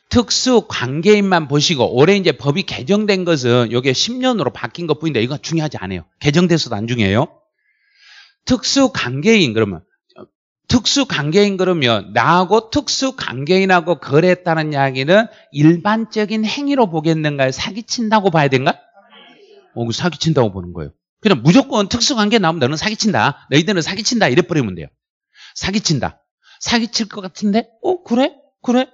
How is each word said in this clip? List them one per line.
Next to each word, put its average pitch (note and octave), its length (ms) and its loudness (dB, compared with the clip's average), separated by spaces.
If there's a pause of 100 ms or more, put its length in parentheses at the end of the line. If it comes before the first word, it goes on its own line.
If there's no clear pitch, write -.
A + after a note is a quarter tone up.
특수관계인만 F#3+ 1400 0
보시고, C3 500 0
올해 F3 200 6
이제 E3 160 0
법이 C#3+ 300 -2
개정된 G3 640 -2
것은 B2 460 2
요게 B2+ 220 0
십 - 200 -4
년으로 B3 380 -2
바뀐 D3 340 -10
것뿐인데 D3+ 380 -2
이건 C3+ 180 -4
중요하지 D#3 360 -4
않아요. F#2 260 -10 (160)
개정돼서도 D3 560 2
안 G#2+ 120 -6
중요해요. A#2 400 2 (1160)
특수관계인, G3 1080 2
그러면 G#2 280 0 (840)
특수관계인, G3 880 0
그러면 C3+ 560 0
나하고 F3 560 2
특수관계인하고 F#3 1300 -2
거래했다는 D#3+ 720 0
이야기는 C#3 540 2 (260)
일반적인 G#3 920 0
행위로 C4+ 440 0
보겠는가요? D3+ 600 -2
사기친다고 G#3+ 800 -2
봐야 D3+ 200 4
된가? C3+ 280 0 (960)
어, A#2 120 -6
그 A2+ 80 -4
사기친다고 C#3+ 580 0
보는 F2+ 220 -12
거예요. D#2+ 180 -12 (300)
그냥 F3+ 200 0
무조건 G#3+ 460 4
특수관계 A#3 520 0
나오면 E3 200 0
너는 C3+ 160 0
사기친다, D#3 760 -2
너희들은 E3+ 320 2
사기친다 G3+ 460 -2
이래버리면 C3+ 480 0
돼요. D#2 120 -12 (680)
사기친다. D3 640 -4 (400)
사기칠 A3+ 480 -4
것 G#3 140 -14
같은데? G3+ 480 -4 (120)
어, F#4 220 -4
그래? C4 300 0 (280)
그래? B3+ 320 0